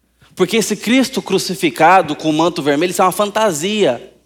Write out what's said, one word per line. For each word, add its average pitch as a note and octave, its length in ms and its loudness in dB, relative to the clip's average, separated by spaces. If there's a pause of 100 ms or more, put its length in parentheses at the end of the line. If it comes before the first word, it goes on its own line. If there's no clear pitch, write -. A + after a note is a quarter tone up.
(340)
Porque F#3 220 0
esse G#3 200 -2
Cristo A#3+ 440 0
crucificado F3 960 2
com D#3 140 -2
o - 20 2
manto E3+ 300 0
vermelho, D3+ 300 0
isso F#3 100 0
é - 20 4
uma F3+ 80 2
fantasia G3 1000 -2 (140)